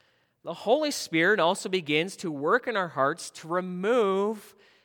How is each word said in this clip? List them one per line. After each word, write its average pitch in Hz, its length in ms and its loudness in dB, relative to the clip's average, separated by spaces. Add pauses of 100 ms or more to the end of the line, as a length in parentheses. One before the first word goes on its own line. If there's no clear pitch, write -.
(420)
The 165 120 -8
Holy 285 360 2
Spirit 180 480 2
also 180 300 2
begins 175 480 0
to 180 140 -6
work 156 360 0
in 233 100 -2
our 180 120 0
hearts 139 420 -2
to - 180 -18
remove 196 1080 0 (300)